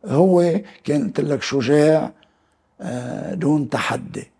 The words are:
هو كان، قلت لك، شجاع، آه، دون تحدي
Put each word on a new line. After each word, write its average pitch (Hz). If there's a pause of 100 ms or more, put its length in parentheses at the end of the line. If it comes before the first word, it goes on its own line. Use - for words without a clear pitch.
هو 175 (240)
كان، 147
قلت -
لك، 143
شجاع، 147 (680)
آه، -
دون 143
تحدي -